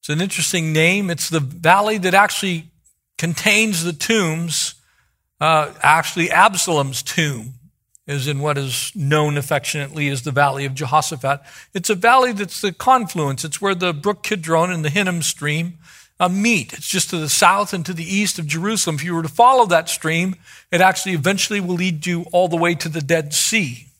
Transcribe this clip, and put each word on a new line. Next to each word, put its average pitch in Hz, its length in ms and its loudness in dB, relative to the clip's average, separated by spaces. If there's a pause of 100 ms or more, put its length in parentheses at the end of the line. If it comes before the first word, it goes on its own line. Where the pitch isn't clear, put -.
It's - 80 -16
an 151 140 -2
interesting 170 500 -2
name. 180 380 2
It's - 180 -4
the 160 120 0
valley 180 580 2
that 180 160 0
actually 196 580 0 (460)
contains 202 680 0
the 175 80 -4
tombs, 170 840 -2 (640)
uh, 156 400 2
actually 165 500 2
Absalom's 160 720 2
tomb 131 580 -4 (460)
is 143 200 -6
in 143 140 -4
what 147 180 -2
is 131 380 -6
known 151 400 2
affectionately 143 720 -4
as 135 140 -4
the 143 100 -6
Valley 139 320 2
of 135 100 -6
Jehoshaphat. 139 680 -2 (320)
It's 185 160 -6
a 214 60 2
valley 240 380 4
that's 196 280 -8
the 196 120 -4
confluence. 170 720 0
It's 151 160 -8
where 196 160 -2
the 175 160 -2
brook 196 320 -4
Kidron 165 480 0
and 165 120 -4
the 151 60 0
Hinnom 175 320 0
stream, 160 560 -4 (400)
uh, 180 100 2
meet. 196 440 0
It's - 160 -12
just - 220 -2
to 180 80 -4
the 156 100 -4
south 196 440 4
and 175 140 -4
to 185 80 -6
the 165 80 -8
east 190 380 -2
of 156 80 -6
Jerusalem. 165 480 -2
If 139 80 -6
you 175 100 -4
were 165 80 -2
to 160 60 -4
follow 240 380 6
that 170 220 2
stream, 170 460 -2 (380)
it 175 80 2
actually 185 320 2
eventually 190 480 0
will 180 160 -2
lead 170 300 -2
you 170 160 -2 (100)
all 180 160 4
the 170 80 0
way 170 180 2
to 165 140 -6
the 156 140 -6
Dead 151 320 0
Sea. 160 520 -2 (120)